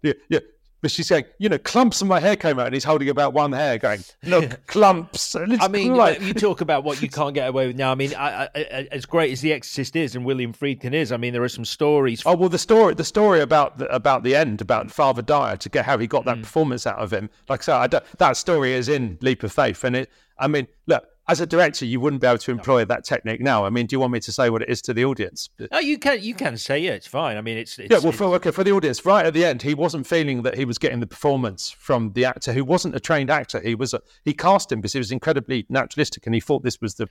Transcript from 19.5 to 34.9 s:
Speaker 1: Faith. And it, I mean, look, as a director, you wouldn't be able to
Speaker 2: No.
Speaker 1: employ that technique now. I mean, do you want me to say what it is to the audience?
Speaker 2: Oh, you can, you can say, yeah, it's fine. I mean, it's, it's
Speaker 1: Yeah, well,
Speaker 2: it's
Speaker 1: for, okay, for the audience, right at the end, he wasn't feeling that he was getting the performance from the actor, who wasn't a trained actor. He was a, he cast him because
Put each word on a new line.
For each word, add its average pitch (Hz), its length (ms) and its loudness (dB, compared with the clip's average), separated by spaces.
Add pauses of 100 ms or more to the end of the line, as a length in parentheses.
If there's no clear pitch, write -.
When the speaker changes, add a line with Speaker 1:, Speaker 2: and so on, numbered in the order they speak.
Speaker 1:
Faith. 127 300 0
And 123 120 0
it, 131 140 -4 (280)
I 135 100 0
mean, 147 180 0 (200)
look, 151 160 2 (240)
as 165 140 2
a 170 60 -2
director, 160 400 2
you 120 140 -2
wouldn't 135 200 0
be 123 80 4
able 120 80 4
to - 160 -6
Speaker 2:
No. 120 60 -4
Speaker 1:
employ 123 260 2
that 117 180 -2
technique 117 380 -4
now. 120 240 2
I 98 60 0
mean, 120 160 0
do - 80 -6
you 131 60 0
want 127 120 0
me 117 80 -2
to - 100 -12
say 123 200 2
what 113 100 0
it - 80 -6
is 120 140 -2
to 127 100 -6
the 120 140 2
audience? 113 420 -6 (240)
Speaker 2:
Oh, 302 60 0
you 294 180 0
can, 262 260 0
you 226 120 -8
can 131 240 -4
say, 143 220 -2
yeah, 175 100 -2
it's 101 160 -8
fine. 131 320 -4
I - 20 -6
mean, 113 160 -6
it's, - 220 -10
it's 101 120 -8
Speaker 1:
Yeah, - 100 8
well, 156 100 2
Speaker 2:
it's - 80 -6
Speaker 1:
for, 202 60 0 (100)
okay, 175 160 0
for 190 120 -4
the 202 100 4
audience, 156 340 0
right 190 180 4
at 165 80 2
the 160 100 2
end, 131 200 2
he 143 100 -2
wasn't 151 340 -2
feeling 143 360 0
that 123 160 -2
he 135 80 0
was 120 100 -4
getting 123 240 -2
the 117 60 -4
performance 127 640 -2
from 113 420 -2
the 123 140 2
actor, - 260 -4
who 131 100 0
wasn't 170 320 0
a - 60 -4
trained 143 300 -2
actor. 139 300 -2
He 113 140 -2
was 123 200 -4
a, - 80 -6 (240)
he 147 80 -2
cast 190 360 2
him 110 120 -2
because 107 100 -6